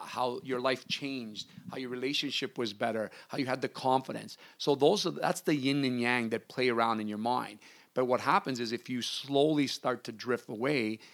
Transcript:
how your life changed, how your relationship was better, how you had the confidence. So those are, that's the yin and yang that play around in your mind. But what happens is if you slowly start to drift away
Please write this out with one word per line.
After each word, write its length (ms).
how 400
your 160
life 280
changed, 580
how 80
your 100
relationship 680
was 160
better, 360
how 100
you 80
had 160
the 60
confidence. 680
So 160
those 320
are, 40
that's 300
the 140
yin 300
and 180
yang 280
that 180
play 200
around 320
in 80
your 100
mind. 420
But 120
what 140
happens 380
is 140
if 180
you 120
slowly 680
start 360
to 80
drift 360
away 500